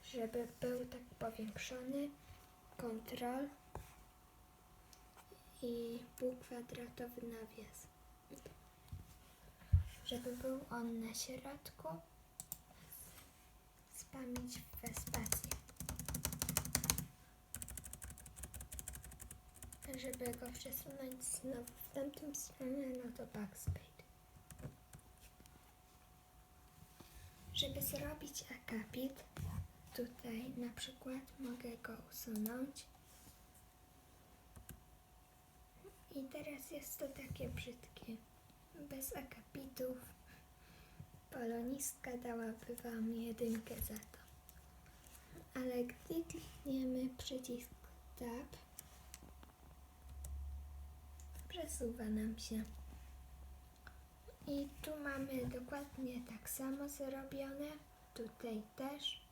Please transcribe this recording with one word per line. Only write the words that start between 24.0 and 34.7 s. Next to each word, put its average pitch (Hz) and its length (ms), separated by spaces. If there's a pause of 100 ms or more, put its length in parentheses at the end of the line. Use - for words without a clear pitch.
Żeby 277 280
zrobić 294 680
akapit, 247 720 (720)
tutaj 240 640
na 240 160
przykład 262 480 (180)
mogę 240 380
go 226 160 (180)
usunąć. 233 760 (3250)